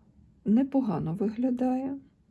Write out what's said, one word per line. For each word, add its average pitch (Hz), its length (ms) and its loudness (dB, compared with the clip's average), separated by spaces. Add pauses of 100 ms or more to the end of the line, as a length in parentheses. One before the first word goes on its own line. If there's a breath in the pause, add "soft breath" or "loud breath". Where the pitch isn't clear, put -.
(440 loud breath)
Непогано 208 680 2
виглядає, 254 840 -2 (320)